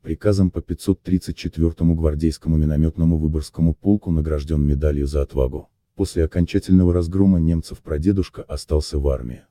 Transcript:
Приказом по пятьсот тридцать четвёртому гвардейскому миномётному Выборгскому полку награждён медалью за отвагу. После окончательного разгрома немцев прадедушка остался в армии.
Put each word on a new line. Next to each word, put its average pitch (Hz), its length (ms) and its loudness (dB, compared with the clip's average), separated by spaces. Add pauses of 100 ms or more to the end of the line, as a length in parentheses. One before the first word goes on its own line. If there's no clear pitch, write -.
Приказом 98 480 0
по 87 120 -6
пятьсот - 400 -4
тридцать 90 340 -2
четвёртому 82 600 0
гвардейскому 80 600 0
миномётному 78 640 2
Выборгскому 78 560 -2
полку 101 380 -2
награждён 76 540 -2
медалью 71 420 0
за 71 160 -2
отвагу. 69 440 -4 (280)
После 90 280 -2
окончательного 90 720 2
разгрома 90 480 2
немцев 80 380 -2
прадедушка 87 640 -2
остался 76 540 -4
в 71 120 0
армии. 62 420 -6